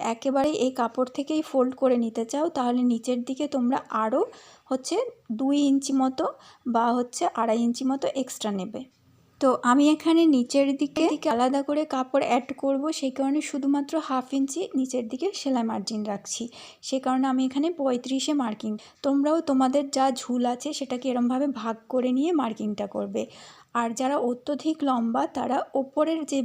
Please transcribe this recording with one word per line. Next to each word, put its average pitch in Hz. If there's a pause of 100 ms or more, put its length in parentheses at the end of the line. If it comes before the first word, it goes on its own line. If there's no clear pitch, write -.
(120)
একেবারে 269
এই 254
কাপড় 247
থেকেই 311
ফোল্ড 254
করে 254
নিতে 226
চাও, 285
তাহলে 247
নিচের 247
দিকে 269
তোমরা 262 (260)
আরও 226 (440)
হচ্ছে 262 (360)
দুই 269 (100)
ইঞ্চি 277
মতো 262 (420)
বা 233
হচ্ছে 247 (120)
আড়াই 226
ইঞ্চি 233
মতো 269 (100)
এক্সট্রা 254
নেবে। 214 (600)
তো 269 (140)
আমি 254
এখানে 330
নিচের 277 (100)
দিকে, 294
দিকে 311
আলাদা 262
করে 294
কাপড় 269
অ্যাড 240 (100)
করব, 277
সেই 269
কারণে 269
শুধুমাত্র 277
হাফ 262
ইঞ্চি 277 (140)
নিচের 262
দিকে 262
সেলাই 254
মার্জিন 214
রাখছি। 208 (380)
সে -
কারণে 262
আমি 262
এখানে 277
পঁয়ত্রিশে 262
মার্কিং। 226 (300)
তোমরাও 285
তোমাদের 269
যা 269
ঝুল 247
আছে 247
সেটাকে 254
এরমভাবে 247
ভাগ 226 (120)
করে 254
নিয়ে 277
মার্কিংটা 214
করবে। 202 (520)
আর 233
যারা 262
অত্যধিক 269
লম্বা, 254
তারা 247 (160)
ওপরের 302
যে 277